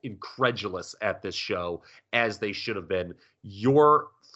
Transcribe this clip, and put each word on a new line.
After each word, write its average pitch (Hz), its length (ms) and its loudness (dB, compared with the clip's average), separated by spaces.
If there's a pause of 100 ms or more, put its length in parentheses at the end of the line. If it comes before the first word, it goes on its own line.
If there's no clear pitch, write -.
incredulous 104 1000 -4
at 98 200 -2
this 95 140 -8
show, 87 460 -4 (320)
as 113 240 0
they 104 160 -4
should 110 220 -6
have 87 120 -8
been. 90 260 -2 (300)
Your 139 680 4 (260)